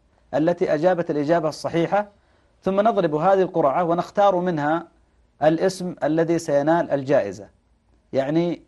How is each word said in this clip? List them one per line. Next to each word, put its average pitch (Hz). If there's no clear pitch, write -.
التي 165
أجابت 170
الإجابة 151
الصحيحة، 170
ثم 196
نضرب 196
هذه 190
القرعة 165
ونختار 180
منها 170
الاسم 175
الذي 160
سينال 156
الجائزة. 120
يعني 156